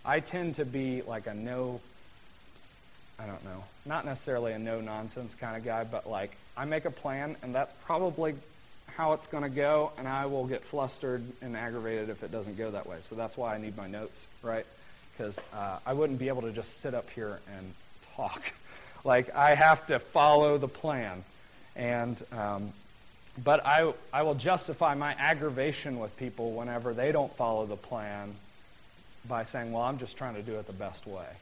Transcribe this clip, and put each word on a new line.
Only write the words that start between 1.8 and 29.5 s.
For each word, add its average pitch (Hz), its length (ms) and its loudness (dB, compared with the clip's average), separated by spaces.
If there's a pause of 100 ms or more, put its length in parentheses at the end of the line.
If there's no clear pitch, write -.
I 110 60 -8
don't 98 180 -10
know, 95 180 -10 (240)
not 151 180 -2
necessarily 127 500 -2
a 110 40 -6
no-nonsense 110 800 -6
kind 113 200 -6
of 113 80 -8
guy, 113 200 0
but, 113 260 -6
like, 101 260 -4 (200)
I 135 80 -4
make 156 200 0
a 165 60 -2
plan, 139 540 -4
and 127 100 -6
that's 135 180 2 (120)
probably 160 500 2 (600)
how 156 180 4
it's - 120 -4
gonna 143 220 -2
go, 147 480 4
and 131 100 -6
I 135 200 0
will 135 200 0
get 131 160 -2
flustered 127 640 -2 (160)
and 120 160 -6
aggravated 113 540 -4
if 95 120 -8
it 90 80 -8
doesn't 101 280 -6
go 110 140 -4
that 101 140 -6
way. 85 120 -10 (100)
So 117 60 -10
that's 110 240 -6
why 117 160 0
I 107 40 -4
need 107 160 -6
my 101 120 -8
notes, 104 400 -10 (160)
right? 113 240 -2 (500)
'Cause, 104 240 -6 (140)
uh, 101 320 -4
I 131 80 0
wouldn't 143 240 2
be 131 100 -2
able 127 140 -2
to 113 100 -4
just 110 240 -8
sit 135 160 -4
up 120 160 -4
here 104 320 -8 (160)
and 95 160 -10 (440)
talk. - 300 -4
<laughs> - 60 -6 (500)
Like, 127 320 6
I 143 200 10
have 156 320 10
to 135 120 4
follow 147 600 8
the 135 100 2
plan. 110 560 -2 (500)
And, 120 480 0 (100)
um, 104 420 -2 (680)
but 143 240 6
I, 156 280 6 (180)
I 143 100 2
will 151 120 4
justify 156 600 2
my 143 200 0
aggravation 143 840 0
with 107 200 -6
people 120 340 -2
whenever 120 400 -2
they 131 200 4
don't 143 220 2
follow 110 300 2
the 104 120 -4
plan 104 580 -6 (920)
by 117 180 0
saying, 117 280 -6